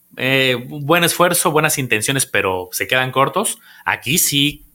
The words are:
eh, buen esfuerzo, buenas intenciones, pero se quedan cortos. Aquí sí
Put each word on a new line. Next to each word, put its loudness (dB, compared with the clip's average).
eh, 0
buen 2
esfuerzo, 2
buenas 2
intenciones, -2
pero -2
se -6
quedan 0
cortos. 0
Aquí -2
sí 0